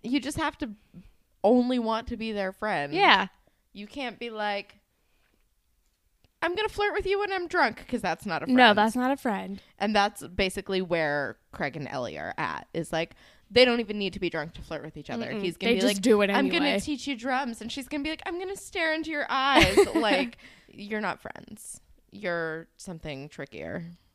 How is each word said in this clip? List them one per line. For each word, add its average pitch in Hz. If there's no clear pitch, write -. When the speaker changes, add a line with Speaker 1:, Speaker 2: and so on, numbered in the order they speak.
Speaker 1:
You 247
just 247
have 294
to 240
only 247
want 226
to 240
be 220
their 190
friend. 170
Speaker 2:
Yeah. 269
Speaker 1:
You 208
can't 247
be 240
like, 208
"I'm 349
gonna 427
flirt 403
with 403
you 392
when 403
I'm 359
drunk," 269
'cause 240
that's 170
not 165
a -
Speaker 2:
No, 254
Speaker 1:
friend. 233
Speaker 2:
that's 214
not 247
a 277
friend. 196
Speaker 1:
And 214
that's 202
basically 190
where 147
Craig 147
and 143
Ellie 101
are 80
at, 85
is, 165
like, 165
they 240
don't 240
even 214
need 196
to 202
be 175
drunk 165
to -
flirt 160
with 156
each 147
other. 233
Speaker 2:
Mm-mm. 220
Speaker 1:
He's 185
gonna -
Speaker 2:
They 220
Speaker 1:
be 190
Speaker 2:
just 208
Speaker 1:
like, 196
Speaker 2:
do 208
it 202
Speaker 1:
"I'm 262
gonna 294
Speaker 2:
anyway. -
Speaker 1:
teach 294
you 277
drums." 247
And 226
she's 269
gonna 294
be 311
like, 320
"I'm 349
gonna 381
stare 330
into 311
your 294
eyes." 269
Speaker 2:
<laughs> -
Speaker 1:
Like, 262
you're 208
not 196
friends. -
You're 170
something 151
trickier. 170